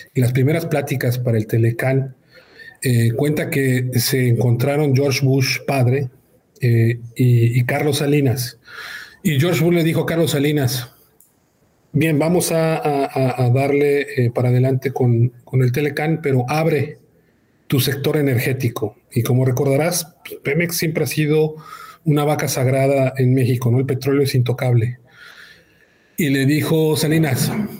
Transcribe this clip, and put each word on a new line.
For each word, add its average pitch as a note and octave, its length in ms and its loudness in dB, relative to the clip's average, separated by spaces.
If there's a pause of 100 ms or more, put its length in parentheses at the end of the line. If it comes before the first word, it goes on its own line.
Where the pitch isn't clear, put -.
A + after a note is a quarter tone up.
(140)
y C3 60 0
las B2 120 0
primeras D3+ 340 0
pláticas C#3 520 -2
para A#2 180 0
el G#2+ 100 -2
Telecán, B2+ 680 0 (680)
eh, A#2 340 2
cuenta D3+ 340 0
que B2+ 440 0
se B2+ 340 0
encontraron B2 640 2
George C3+ 300 0
Bush C3 420 0
padre, C3 420 0 (520)
eh, A#2 400 2 (160)
y, A#2+ 420 4
y A#2+ 60 2
Carlos C#3+ 340 -2
Salinas. C#3 600 0 (640)
Y D3 180 0
George E3 240 2
Bush F3 100 4
le E3+ 100 2
dijo D#3+ 180 0
a - 40 -2
Carlos E3 240 0
Salinas, C#3 640 -2 (1000)
"Bien, D3+ 260 2
vamos D#3+ 340 0
a, D#3+ 240 2
a, C#3+ 280 -2
a, C3 400 -2
a B2 60 2
darle, C#3 560 2 (100)
eh, A#2+ 160 0
para B2 180 0
adelante B2+ 420 0
con, A#2+ 400 2 (120)
con C3 180 0
el B2 100 2
Telecán, D3+ 500 -2
pero C3 260 0
abre D3+ 500 -2 (680)
tu C#3 140 0
sector D3 360 -2
energético". B2+ 800 -2 (140)
Y A#2+ 120 0
como B2+ 220 2
recordarás, C#3 680 0 (300)
Pemex E3 320 -2
siempre D#3+ 280 -2
ha B2+ 40 -6
sido D#3 480 0 (480)
una D3 200 2
vaca D3 220 -2
sagrada C3+ 720 0
en B2+ 180 2
México, B2 360 0
¿no? A#2+ 80 2
El C3+ 80 0
petróleo C#3+ 360 0
es C3 120 -2
intocable. B2 640 0 (1200)
Y D#3+ 120 0
le C3+ 180 2
dijo D#3 500 2
Salinas, D#3 540 0 (300)